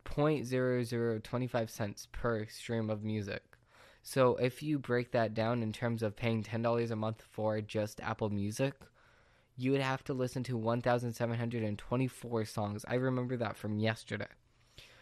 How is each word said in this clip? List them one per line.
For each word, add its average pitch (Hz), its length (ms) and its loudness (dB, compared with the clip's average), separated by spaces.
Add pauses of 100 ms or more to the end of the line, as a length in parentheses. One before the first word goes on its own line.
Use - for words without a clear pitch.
point 147 420 2
zero 127 380 2
zero 117 360 0
twenty-five 120 500 -2
cents - 420 -6
per 113 360 0
stream 113 420 -2
of 107 140 -2
music. 107 400 -2 (600)
So 127 340 6
if 127 260 0
you 151 160 0
break 120 320 0
that 113 220 4
down 113 300 2
in 110 100 0
terms 117 280 0
of 104 140 0
paying 113 280 2
ten 117 180 -2
dollars 117 300 2
a 113 40 0
month 107 340 -2
for 107 320 0
just 107 400 -2
Apple 110 280 -2
Music, 107 440 0 (840)
you 127 140 2
would 139 100 4
have 131 240 0
to 147 80 -4
listen 127 300 -2
to 123 140 -2
one 117 240 2
thousand 120 320 2
seven 117 240 0
hundred 117 260 -2
and 104 140 -2
twenty-four 120 680 -2
songs. 104 420 -4
I 123 80 0
remember 127 420 0
that 113 200 -2
from 107 220 -2
yesterday. 110 480 -2 (760)